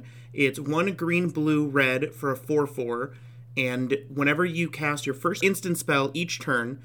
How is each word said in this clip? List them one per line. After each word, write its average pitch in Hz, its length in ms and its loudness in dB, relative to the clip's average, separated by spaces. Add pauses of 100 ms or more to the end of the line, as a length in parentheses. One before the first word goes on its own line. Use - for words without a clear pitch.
(320)
It's 139 300 0
one 160 320 0
green, 170 340 0
blue, 151 400 2
red 131 460 2
for 139 180 -2
a 127 60 -2
four 147 280 2
four, 123 460 -4 (440)
and 127 420 0 (140)
whenever 143 340 2
you 165 240 -2
cast 147 360 -4
your 139 80 -2
first 156 300 -2
instant 185 340 2
spell 139 380 2
each 170 240 -4
turn, 123 460 -2